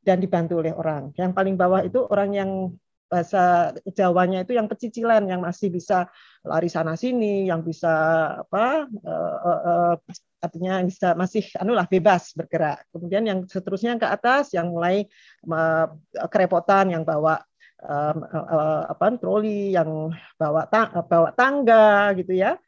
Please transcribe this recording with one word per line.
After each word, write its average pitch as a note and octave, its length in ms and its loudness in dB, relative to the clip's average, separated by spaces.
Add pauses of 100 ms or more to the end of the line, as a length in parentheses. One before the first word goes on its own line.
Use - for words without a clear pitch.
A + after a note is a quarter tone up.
dan F#3 220 2
dibantu E3+ 400 -2
oleh D#3+ 100 -2
orang. D3 420 -6
Yang F3+ 200 -2
paling F#3+ 240 0
bawah F#3 240 2
itu A#3+ 260 0
orang G3+ 240 0
yang G3 180 -4 (540)
bahasa F3 720 2 (180)
Jawanya F3+ 540 2
itu B3 100 -2
yang A3 80 0
pecicilan, A3 640 -2
yang F3+ 140 -4
masih F3+ 260 -4
bisa F3+ 400 -2 (320)
lari E3 300 -2
sana D#3+ 260 -2
sini, G#3+ 480 -2
yang E3 160 0
bisa E3 300 -2 (500)
apa, C4 480 -2
eh, E3 460 -6 (100)
eh, F3 160 2
eh, F3 320 2 (480)
artinya F3 400 -6
bisa F3+ 320 0
masih F#3 320 -2 (160)
anulah G3 240 0
bebas F#3 480 2
bergerak. D#3 560 -4
Kemudian F#3 400 -4
yang F#3 160 -2
seterusnya F#3+ 480 -6
yang A#3 80 -4
ke G#3+ 80 0
atas, B3+ 480 0
yang E3+ 160 -2
mulai, F3+ 320 0 (380)
eh, D#3+ 440 0 (460)
kerepotan, F#3+ 640 2
yang D#3+ 80 -4
bawa, D#3 400 0 (380)
eh, D3+ 320 -2
eh, D#3 720 -2
apa, - 160 -2 (160)
troli, G3+ 540 -2
yang D#3 340 -2 (300)
bawa D#3 260 0
ta-, G#3+ 400 0
bawa E3+ 300 4
tangga A3 840 6
gitu F3+ 160 -4
ya. G#3 240 0 (100)